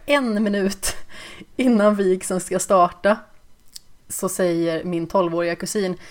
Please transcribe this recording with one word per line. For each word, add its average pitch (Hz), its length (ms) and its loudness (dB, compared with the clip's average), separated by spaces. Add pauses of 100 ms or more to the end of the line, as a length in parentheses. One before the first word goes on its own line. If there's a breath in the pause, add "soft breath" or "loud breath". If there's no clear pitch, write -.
en 240 380 0
minut 202 520 -2 (300 loud breath)
<laughs> - 300 -20
innan 214 400 4
vigseln 185 440 0
ska 180 200 -4
starta, 190 580 2 (920)
så - 220 -6
säger 170 540 0
min 170 240 -4
tolvåriga 170 480 0
kusin, 185 420 -4 (140 loud breath)